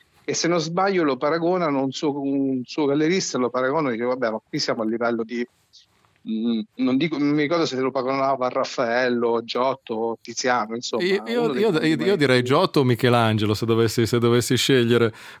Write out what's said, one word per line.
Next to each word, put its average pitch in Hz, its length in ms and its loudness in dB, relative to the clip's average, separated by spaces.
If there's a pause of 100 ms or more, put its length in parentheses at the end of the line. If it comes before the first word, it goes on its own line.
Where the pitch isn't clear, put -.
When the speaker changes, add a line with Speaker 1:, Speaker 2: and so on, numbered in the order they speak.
(280)
Speaker 1:
E 139 60 -4
se - 140 -2
non 170 120 0
sbaglio 180 440 0
lo 139 140 0
paragonano, 160 680 0
un 135 80 -2
suo, 143 280 -4
un 135 460 -2
suo 156 200 -2
gallerista 156 520 0
lo 120 140 0
paragona 131 380 0
e - 40 -2
dice: 117 120 -4
"Vabbè, 123 260 -2
ma 110 160 -6
qui 156 100 -8
siamo 120 240 -4
a 107 40 -2
livello 113 380 -2
di", 117 240 -6 (800)
mm, 110 320 -2 (180)
non 131 200 0
dico, 156 220 -2
non 147 100 0
mi 147 140 2
ricordo 143 240 0
se 127 120 -4
lo 131 120 0
paragonava 135 560 -2
a - 20 -4
Raffaello, 120 920 0
Giotto, 117 800 -4
Tiziano, 117 540 -2
insomma, 123 280 -4
Speaker 2:
Io, 196 240 0
io, 233 160 0
Speaker 1:
uno 147 100 0
dei 123 80 -2
Speaker 2:
io, 220 80 2
Speaker 1:
grandi 160 200 0
Speaker 2:
io, 160 60 2 (120)
io 202 80 2
direi 131 260 4
Speaker 1:
maestri. - 20 -2
Speaker 2:
Giotto 156 360 2
o 139 40 6
Michelangelo, 113 720 2
se 110 140 -4
dovessi, 113 400 2
se 123 100 0
dovessi 120 400 2
scegliere 117 560 4 (260)